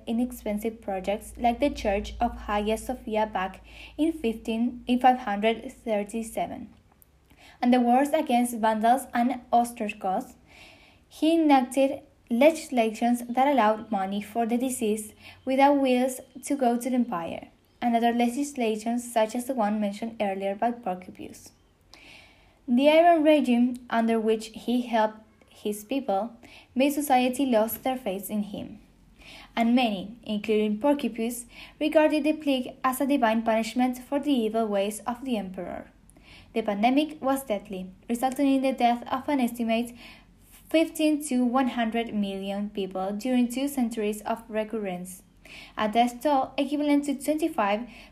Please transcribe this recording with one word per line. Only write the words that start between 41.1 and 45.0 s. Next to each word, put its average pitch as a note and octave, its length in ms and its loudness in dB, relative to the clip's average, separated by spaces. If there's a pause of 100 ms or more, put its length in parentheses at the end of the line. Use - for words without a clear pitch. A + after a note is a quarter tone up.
to B3 160 2
one B3 240 2
hundred A3+ 440 -2
million G3 560 -4
people F#3+ 440 -6
during B3 340 0
two C4 200 -4
centuries A3 540 -2
of A3 260 -4
recurrence, G#3 760 -6 (540)